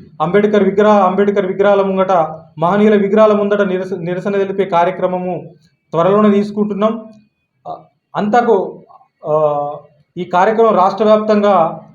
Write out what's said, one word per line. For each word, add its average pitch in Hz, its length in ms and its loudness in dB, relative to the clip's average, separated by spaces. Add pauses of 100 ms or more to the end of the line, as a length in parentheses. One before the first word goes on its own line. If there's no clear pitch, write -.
(220)
అంబేద్కర్ 208 420 2
విగ్రహ, 208 260 2
అంబేద్కర్ 202 560 2
విగ్రహాల 196 360 2
ముంగట 190 300 -2 (460)
మహనీయుల 208 360 2
విగ్రహాల 208 380 4
ముందట 202 280 0
నిరస-, 185 380 -4
నిరసన 180 380 -6
తెలిపే 190 280 -2
కార్యక్రమము 180 880 -2 (360)
త్వరలోనే 202 400 2
తీసుకుంటున్నాం. 208 800 -2 (580)
ఆ, - 80 -12 (400)
అంతకు, 208 680 0 (440)
ఆ, 156 60 -4 (840)
ఈ 175 80 -8
కార్యక్రమం 208 500 2
రాష్ట్ర 196 300 0
వ్యాప్తంగా 208 760 2 (140)